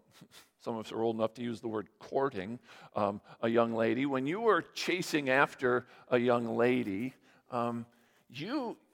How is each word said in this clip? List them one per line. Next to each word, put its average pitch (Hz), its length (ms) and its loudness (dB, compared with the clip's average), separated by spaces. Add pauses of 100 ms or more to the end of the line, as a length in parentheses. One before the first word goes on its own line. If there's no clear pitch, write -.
(220)
<laughs> - 380 -20
some 117 160 -6
of 110 100 -8
us - 60 -12
are 110 100 -2
old 113 140 2
enough 110 180 0
to 127 80 -12
use 120 180 -6
the - 60 -6
word 107 220 -4 (100)
courting, 117 600 -4 (340)
um, 101 260 0 (220)
a 120 60 2
young 117 260 4
lady. 113 320 2
When 135 220 -2
you 180 120 -2
were 208 220 4 (120)
chasing 165 540 -2
after 127 600 2 (200)
a 127 100 4
young 120 380 2
lady, 120 580 0 (360)
um, 117 340 -4 (460)
you, 214 460 -8 (180)